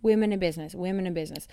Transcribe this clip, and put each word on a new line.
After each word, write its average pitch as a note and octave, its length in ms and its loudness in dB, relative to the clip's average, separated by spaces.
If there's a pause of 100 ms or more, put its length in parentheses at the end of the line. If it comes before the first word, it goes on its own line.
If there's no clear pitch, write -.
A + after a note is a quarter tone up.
women A3 300 4
in G3 80 0
business, D#3+ 340 -2
women F#3 340 -2
in F3 60 -2
business. D#3 400 -6